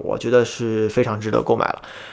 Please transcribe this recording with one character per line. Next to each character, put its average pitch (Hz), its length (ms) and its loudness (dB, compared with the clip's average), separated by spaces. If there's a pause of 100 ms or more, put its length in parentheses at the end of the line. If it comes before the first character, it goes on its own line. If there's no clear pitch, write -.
我 - 160 -4
觉 117 140 -4
得 123 120 6
是 110 460 -2
非 123 140 2
常 107 160 -2
值 107 100 -4
得 113 140 2
购 117 120 2
买 - 100 2
了。 - 160 -4 (320)